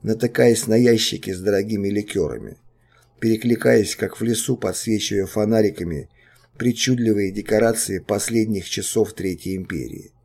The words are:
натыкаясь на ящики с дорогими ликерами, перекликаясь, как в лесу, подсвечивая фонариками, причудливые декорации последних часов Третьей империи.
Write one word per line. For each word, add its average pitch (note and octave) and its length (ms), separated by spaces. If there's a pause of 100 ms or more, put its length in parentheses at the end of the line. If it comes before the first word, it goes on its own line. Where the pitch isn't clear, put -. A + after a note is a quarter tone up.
натыкаясь A2+ 640
на A2 80
ящики A2+ 580
с F2+ 80
дорогими G2+ 480
ликерами, F2 680 (640)
перекликаясь, A2+ 760
как - 240
в A#2+ 40
лесу, A#2 320
подсвечивая G2+ 720
фонариками, G#2 840 (480)
причудливые A#2 720
декорации G#2+ 680
последних G#2 720
часов G#2 440
Третьей F#2 440
империи. E2+ 560 (120)